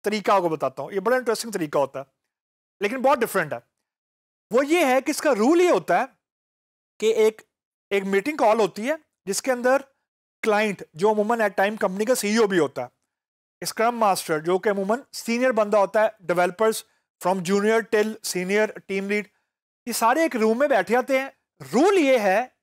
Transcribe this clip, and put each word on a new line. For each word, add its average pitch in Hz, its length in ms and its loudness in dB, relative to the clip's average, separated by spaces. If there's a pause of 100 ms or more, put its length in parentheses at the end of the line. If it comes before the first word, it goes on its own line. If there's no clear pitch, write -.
तरीका 208 320 0
आपको 175 140 2
बताता 139 340 -4
हूँ, 156 80 -12
ये 196 80 -4
बड़ा 233 180 0
इंटरेस्टिंग 226 360 -4
तरीका 160 260 -4
होता 135 200 -4
है, 139 60 -14 (760)
लेकिन 226 200 -4
बहुत 269 180 2
डिफरेंट 180 340 -2
है। 120 80 -10 (880)
वो 247 120 4
ये 320 220 2
है 254 160 2
कि 302 100 -6
इसका 294 200 -2
रूल 262 300 4
ये 359 100 4
होता 180 280 2
है 262 80 -2 (920)
कि 220 120 2
एक, 214 300 2 (500)
एक 196 120 0
मीटिंग 196 340 -2
कॉल 233 220 4
होती 208 280 -2
है, 311 180 -6 (220)
जिसके 196 240 -4
अंदर 247 260 2 (640)
क्लाइंट, 208 520 0
जो 202 160 2
अमूमन 214 260 0
at 208 180 0
time 202 260 0
कंपनी 196 240 -2
का 254 80 2
सीईओ 214 340 2
भी 196 100 0
होता 139 240 0
है, 123 80 -10 (760)
स्क्रम 226 320 -2
मास्टर, 185 440 0
जो 175 200 -2
कि 220 100 -2
अमूमन 202 280 -2 (160)
सीनियर 247 380 -2
बंदा 208 280 0
होता 214 240 2
है, - 140 -2
developers 180 680 -2 (400)
from 185 260 -2
junior 214 340 2
till 214 360 0
senior 196 480 -2
team 196 360 -8
lead, 202 220 -4 (600)
ये 233 60 -8
सारे 269 320 2
एक 285 100 -4
रूम 220 240 2
में 294 100 0
बैठे 214 260 2
होते 262 240 0
हैं। 269 180 -8 (240)
रूल 269 360 2
ये 269 200 4
है 208 460 0